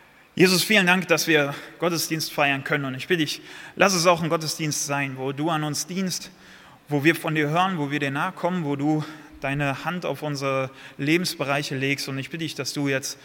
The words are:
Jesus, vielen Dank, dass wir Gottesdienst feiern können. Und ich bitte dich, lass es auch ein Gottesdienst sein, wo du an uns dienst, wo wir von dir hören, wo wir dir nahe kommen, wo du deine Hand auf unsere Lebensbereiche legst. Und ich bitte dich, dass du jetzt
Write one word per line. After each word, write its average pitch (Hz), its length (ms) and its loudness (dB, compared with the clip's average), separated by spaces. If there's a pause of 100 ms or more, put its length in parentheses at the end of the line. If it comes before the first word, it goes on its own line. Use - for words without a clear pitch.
(340)
Jesus, 185 300 6
vielen 214 200 4
Dank, 180 220 4
dass 160 220 2
wir 143 260 4 (240)
Gottesdienst 160 540 -2
feiern 139 320 2
können. 151 200 0
Und 131 120 -6
ich 127 100 -10
bitte 180 140 2
dich, - 200 -2 (360)
lass 190 180 4
es 165 100 0
auch 175 160 6
ein 165 80 0
Gottesdienst 156 560 -2
sein, 139 320 -2
wo 131 140 -4
du 143 180 -2
an 156 140 0
uns 147 240 -2
dienst, 185 460 -4 (560)
wo 147 160 2
wir 160 100 6
von 160 220 -2
dir 147 140 2
hören, 180 280 2
wo 143 140 -2
wir 147 80 -2
dir 139 100 0
nahe 160 220 -4
kommen, 180 320 -2
wo 143 100 0
du 151 300 0 (360)
deine 139 440 -2
Hand 170 200 -4
auf 143 180 -4
unsere 135 480 -2 (280)
Lebensbereiche 147 800 0
legst. 139 320 -2
Und 135 100 -6
ich 131 120 -8
bitte 165 120 -8
dich, 156 140 -6
dass 135 160 -6
du 143 160 0
jetzt 135 360 -2